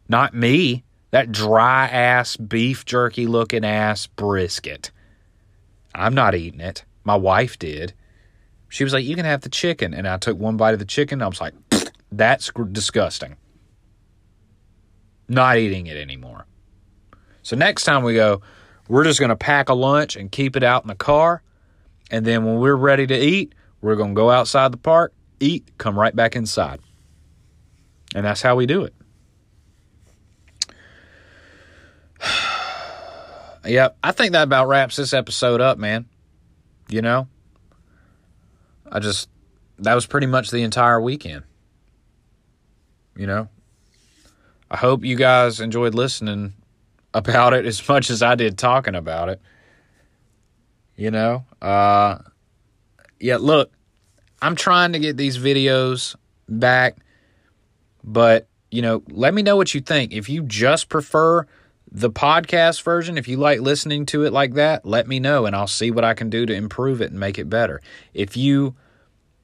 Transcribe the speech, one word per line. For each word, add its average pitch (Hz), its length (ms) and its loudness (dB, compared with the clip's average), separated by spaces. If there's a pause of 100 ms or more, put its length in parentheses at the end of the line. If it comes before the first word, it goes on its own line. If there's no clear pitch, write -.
Not 120 240 0
me. 123 520 0 (260)
That 120 220 2
dry-ass, 123 1040 2
beef 117 480 -4
jerky-looking 117 760 0
ass 107 440 -2
brisket. 92 840 -6 (1040)
I'm 107 200 -2
not 113 200 4
eating 82 260 -8
it. 90 220 -12 (220)
My 104 120 2
wife 95 420 2
did. 78 340 -10 (800)
She - 140 -4
was 135 100 0
like, 131 100 0
"You 156 120 -6
can 175 100 -2
have 143 160 -2
the 139 80 -14
chicken." 160 420 -4
And 92 160 -6
I 92 80 -2
took 92 220 -4
one 110 180 -2
bite 110 160 4
of 107 80 -2
the 101 60 -10
chicken. 143 340 -4
I 107 80 -4
was 90 140 -10
like, 80 100 -10 (160)
"Pfft, - 220 -2 (200)
that's 110 400 0
gr-, 117 140 -6
disgusting." 95 720 -4 (1900)
Not 127 300 4
eating 95 280 -2
it 76 120 -14
anymore. 65 480 -16 (960)
So - 140 -6
next 185 280 0
time 143 200 4
we 117 100 2
go, 107 260 4 (480)
we're 131 160 4
just 147 160 2
gonna 117 160 2
pack 143 320 0
a 135 60 2
lunch 139 420 2
and 98 160 -12
keep 135 240 -4
it 131 60 0
out 123 200 4
in 110 60 -14
the 101 60 -10
car. 156 480 2 (680)
And 113 140 -4
then 113 220 0
when 113 120 0
we're 135 160 4
ready 139 320 2
to 131 80 0
eat, 160 400 0 (280)
we're 107 140 0
gonna 101 180 -2
go 110 160 4
outside 127 420 4
the 120 60 -12
park, 165 340 4 (280)
eat, 147 360 -2
come 101 220 -4
right 107 180 2
back 117 200 2
inside. 98 440 -4 (1300)
And 101 100 -6
that's 104 160 -4
how 123 160 2
we 127 80 2
do 165 200 0
it. - 100 -12 (3250)
<sighs> - 120 -8 (1400)
Yep, 127 360 2
I 160 100 -2
think 214 200 0
that 156 120 4
about 131 240 2
wraps 135 280 2
this 139 160 -6
episode 123 480 0
up, 131 160 2
man. 107 300 -6 (800)
You 110 140 -4
know? 127 260 0 (1600)
I 104 100 -6
just, 104 280 -6 (520)
that 110 140 2
was 123 120 0
pretty 139 220 -2
much 127 220 -2
the 120 120 -2
entire 120 360 2
weekend. 113 460 -6 (1700)
You 101 120 -10
know? 104 220 -6 (1200)
I - 80 -8
hope 127 260 0
you 127 120 -4
guys 123 440 4
enjoyed 113 340 -2
listening 104 600 -4 (600)
about 120 400 4
it 123 100 2
as 113 240 -6
much 139 220 2
as 117 140 0
I 123 100 4
did 113 240 -2
talking 123 380 0
about 82 320 -6
it. 95 120 -8 (1600)
You 107 160 -4
know? 117 320 -2 (180)
Uh, 101 560 4 (1040)
yeah, 123 200 0
look, 143 320 2 (720)
I'm 156 140 -2
trying 175 380 2
to 165 40 -2
get 151 180 -2
these 135 220 -4
videos 131 800 0 (320)
back, 123 480 2 (1080)
but, 113 460 4 (240)
you 117 100 -4
know, 113 260 -2
let 170 240 0
me 208 100 0
know 202 140 4
what 190 180 2
you 143 60 -4
think. 135 320 -2
If 104 160 -10
you 156 140 -6
just 123 460 0
prefer 160 580 0 (460)
the 110 180 -2
podcast 165 720 2
version, 170 340 -2
if 131 120 -6
you 127 80 -6
like 139 240 2
listening 147 460 -2
to 151 180 -2
it 139 80 0
like 135 220 0
that, 147 300 0
let 110 220 -2
me 131 140 -6
know, 135 260 0
and 101 80 -2
I'll 98 140 -4
see 117 240 -4
what 113 100 0
I 113 120 2
can 113 160 -6
do 117 160 -2
to 110 60 -2
improve 113 480 -4
it - 120 -6
and 98 80 -10
make 98 180 -6
it 78 100 -10
better. 101 320 -2 (320)
If 98 240 -8
you 139 380 0 (680)